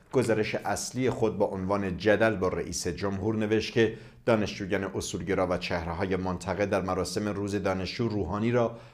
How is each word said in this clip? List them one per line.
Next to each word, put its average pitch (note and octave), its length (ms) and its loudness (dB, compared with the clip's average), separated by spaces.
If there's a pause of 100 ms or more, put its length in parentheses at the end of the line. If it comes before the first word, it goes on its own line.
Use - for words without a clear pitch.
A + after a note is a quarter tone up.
(120)
گزارش A2 420 2
اصلی A#2 560 -2
خود G#2 280 0
با G2+ 80 4
عنوان F#2+ 500 0
جدل G#2 400 4
با F#2 120 2
رئیس F2 400 -4
جمهور G2 480 -2
نوشت G#2+ 360 0
که A2+ 220 4 (320)
دانشجویان G2 580 0
اصولگرا F#2+ 680 -2
و F2+ 80 2
چهره‌های F2 580 -2
منتقد F#2 540 -2
در G2 120 2
مراسم F#2 460 -2
روز G2+ 260 -4
دانشجو F#2+ 540 -2
روحانی G#2 420 -2
را A#2+ 260 2 (180)